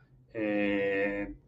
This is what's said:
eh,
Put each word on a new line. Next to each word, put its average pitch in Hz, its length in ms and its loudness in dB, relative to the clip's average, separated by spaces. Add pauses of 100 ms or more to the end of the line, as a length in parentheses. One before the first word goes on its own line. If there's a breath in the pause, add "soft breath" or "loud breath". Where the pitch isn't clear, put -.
(340)
eh, 101 1000 0 (140)